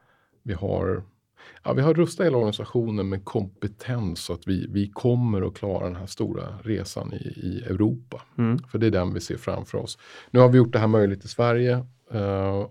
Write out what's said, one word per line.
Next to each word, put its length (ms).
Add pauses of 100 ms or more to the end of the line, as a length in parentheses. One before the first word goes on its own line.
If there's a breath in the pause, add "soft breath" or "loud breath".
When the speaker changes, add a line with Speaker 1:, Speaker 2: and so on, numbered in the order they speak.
(420)
Speaker 1:
Vi 120
har, 480 (640 soft breath)
ja, 80
vi 100
har 120
rustat 320
hela 100
organisationen 720
med 160
kompetens 1000
så 80
att 160
vi, 220
vi 200
kommer 520
att 120
klara 300
den 120
här 100
stora 560
resan 500
i, 40
i 500
Europa. 560 (160)
Speaker 2:
Mm. 200
Speaker 1:
För 200
det 80
är 40
den 240
vi 60
ser 160
framför 420
oss. 200 (320 loud breath)
Nu 100
har 80
vi 100
gjort 140
det 60
här 80
möjligt 380
i 40
Sverige, 560 (280)
eh, 480 (100)